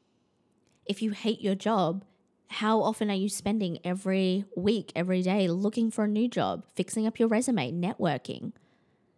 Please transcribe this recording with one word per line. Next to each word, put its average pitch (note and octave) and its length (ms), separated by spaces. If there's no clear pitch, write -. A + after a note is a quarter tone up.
If G3+ 160
you A3 80
hate A3 280
your G3 140
job, G3 500
how A3 340
often G#3+ 300
are G3+ 40
you G3 140
spending G3 540
every F#3+ 640
week, G3+ 380
every F#3 260
day F#3 260
looking G3+ 440
for G#3+ 140
a - 20
new G#3+ 200
job, G2 460
fixing G#3+ 320
up A3+ 140
your A3+ 80
resume, A3 440
networking? E3+ 800